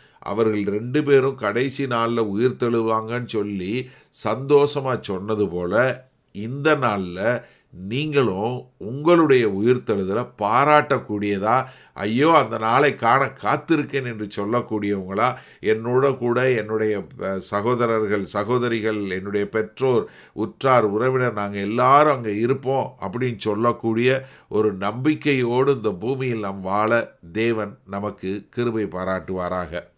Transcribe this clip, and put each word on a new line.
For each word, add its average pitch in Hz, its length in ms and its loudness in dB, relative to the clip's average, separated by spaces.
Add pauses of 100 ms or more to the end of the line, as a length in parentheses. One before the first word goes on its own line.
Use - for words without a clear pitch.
(180)
அவர்கள் 107 440 0
ரெண்டு 117 400 -2
பேரும் 135 320 4
கடைசி 120 500 -2
நாள்ல 117 540 0
உயிர்த்தெழுவாங்கன்னு 113 880 0
சொல்லி 104 640 -4 (340)
சந்தோஷமா 139 760 2
சொன்னது 101 480 -2
போல, 95 580 -2 (260)
இந்த 139 440 0
நாள்ல 107 640 -2 (280)
நீங்களும் 120 960 -2 (100)
உங்களுடைய 139 720 4
உயிர்த்தெழுதலை 107 880 0
பாராட்டக்கூடியதா, 117 1300 2 (280)
"ஐயோ, 131 440 2
அந்த 117 220 2
நாளை 123 360 2
காண 123 300 4
காத்திருக்கேன்" 135 800 -2
என்று 107 320 -8
சொல்லக்கூடியவங்களா, 101 1000 -2 (260)
"என்னோட 123 580 2
கூட 123 320 2
என்னுடைய, 107 560 0 (160)
அ, 95 180 -4
சகோதரர்கள், 110 840 0
சகோதரிகள், 107 840 -2
என்னுடைய 101 380 -4
பெற்றோர், 110 640 0 (220)
உற்றார், 113 520 0
உறவினர், 123 480 0
நாங்க 101 260 -6
எல்லாரும் 127 580 4
அங்க 113 140 -4
இருப்போம்" 123 720 -2
அப்படின்னு 117 360 -4
சொல்லக்கூடிய 113 880 0 (240)
ஒரு 107 240 0
நம்பிக்கையோடு 127 1000 0
இந்த 110 180 -2
பூமியில் 120 500 -4
நாம் 98 200 -8
வாழ 107 560 0 (160)
தேவன் 110 540 -2
நமக்கு 98 640 -6
கிருபை 113 340 -2
பாராட்டுவாராக. 90 1000 -4 (160)